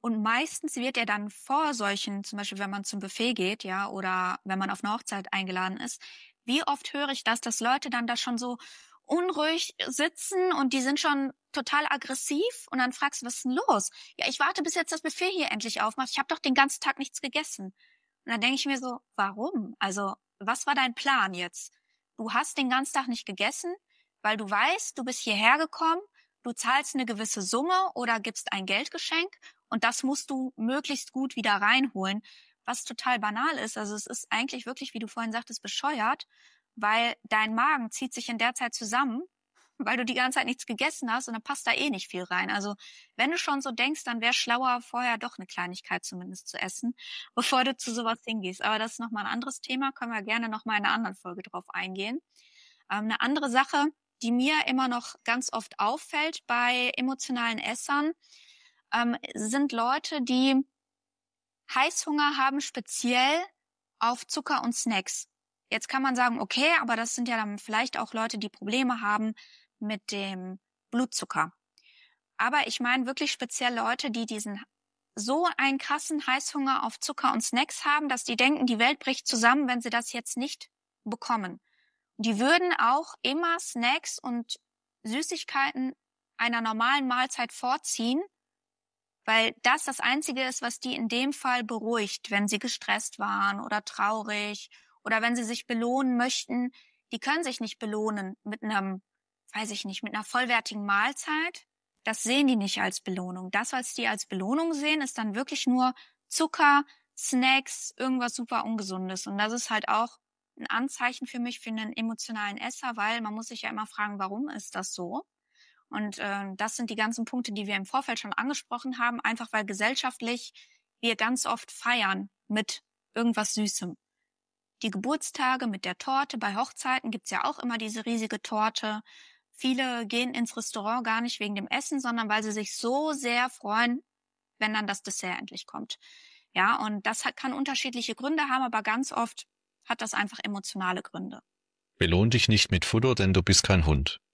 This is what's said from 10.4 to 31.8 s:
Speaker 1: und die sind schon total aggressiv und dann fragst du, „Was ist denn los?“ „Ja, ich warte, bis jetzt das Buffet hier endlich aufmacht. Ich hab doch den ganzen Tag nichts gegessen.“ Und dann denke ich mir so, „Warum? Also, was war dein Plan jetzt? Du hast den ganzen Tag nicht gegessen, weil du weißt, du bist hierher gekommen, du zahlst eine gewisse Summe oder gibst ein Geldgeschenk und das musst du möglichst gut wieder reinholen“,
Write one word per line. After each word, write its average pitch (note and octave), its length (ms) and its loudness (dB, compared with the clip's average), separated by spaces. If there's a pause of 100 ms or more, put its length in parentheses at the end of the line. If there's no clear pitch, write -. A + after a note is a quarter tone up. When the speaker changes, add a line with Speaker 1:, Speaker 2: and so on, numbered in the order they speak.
Speaker 1:
und C4+ 200 2
die C4+ 80 4
sind C#4 180 2
schon C#4 320 2 (220)
total D4 360 2
aggressiv C#4+ 840 -2
und C4 80 0
dann B3+ 120 2
fragst - 300 -2
du, - 40 -12
„Was A#3+ 100 -6
ist - 100 -8
denn B3+ 120 2 (100)
los?“ G#3+ 220 4 (280)
„Ja, - 100 0
ich C4 120 -2
warte, D#4 240 2
bis D#4+ 120 -2
jetzt E4+ 160 0
das D#4+ 100 -4
Buffet F4+ 300 -2
hier F4 200 -2
endlich G#3+ 300 -2
aufmacht. A3+ 300 0
Ich - 80 -2
hab C4+ 80 0
doch D#4+ 120 -2
den C4+ 160 2
ganzen C4+ 260 4
Tag - 180 -2
nichts - 220 -6
gegessen.“ A#3+ 520 -6 (520)
Und A3+ 60 -6
dann A#3 100 0
denke B3+ 140 4
ich C4 100 -2
mir C#4 120 0
so, B3 220 -6 (160)
„Warum? G#3 640 -2
Also, G3 360 -2 (240)
was A3+ 280 -2
war C#4+ 80 2
dein B3+ 200 2
Plan A#3 380 2
jetzt? F3 400 -6 (440)
Du A3+ 160 -4
hast B3+ 240 0
den C4+ 120 2
ganzen C4 240 0
Tag C4+ 140 0
nicht A#3 180 -4
gegessen, E4 500 -2 (460)
weil G#3+ 160 2
du G#3 120 -6
weißt, C4 480 2
du C4 60 -4
bist B3 180 -4
hierher A3 360 4
gekommen, D#4+ 440 2 (420)
du A#3+ 100 -4
zahlst C4 420 0
eine C4 100 0
gewisse A3 360 -4
Summe E4+ 540 2
oder A#3 240 0
gibst - 340 -6
ein F#3+ 120 -4
Geldgeschenk D4+ 720 -2 (320)
und A3+ 140 0
das A#3 200 0
musst C#4 260 -2
du C4 260 -2
möglichst C4 560 -2
gut C4 240 -2
wieder G#3+ 200 2
reinholen“, G#3 680 2 (440)